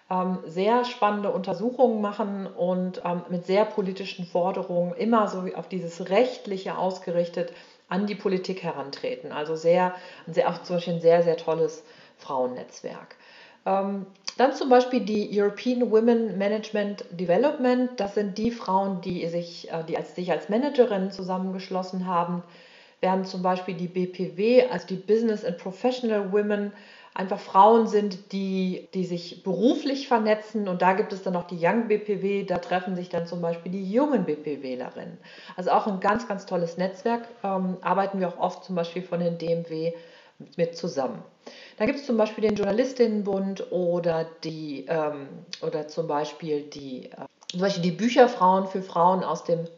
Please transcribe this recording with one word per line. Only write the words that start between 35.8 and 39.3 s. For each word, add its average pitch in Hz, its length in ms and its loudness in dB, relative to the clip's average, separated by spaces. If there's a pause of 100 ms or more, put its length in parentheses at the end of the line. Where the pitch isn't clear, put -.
ein 185 120 -2
ganz, 214 260 0
ganz 190 200 -6
tolles 175 320 -4
Netzwerk, 233 440 -2 (220)
ähm, 185 380 -2
arbeiten 196 380 0
wir 175 80 0
auch - 100 -8
oft - 260 -4
zum 185 120 -6
Beispiel 170 260 -2
von 175 160 -4
den 170 180 0